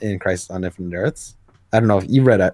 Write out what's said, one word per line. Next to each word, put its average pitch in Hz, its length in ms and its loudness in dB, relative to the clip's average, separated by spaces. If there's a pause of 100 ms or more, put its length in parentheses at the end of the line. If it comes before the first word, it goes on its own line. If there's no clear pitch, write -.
in 101 180 -4
Crisis 92 320 -4
on 92 140 -8
Infinite 87 320 -10
Earths. - 380 -8 (380)
I 113 80 4
don't 113 80 2
know 104 100 4
if 92 100 -6
you 135 140 4
read, 117 180 6
uh, 90 140 2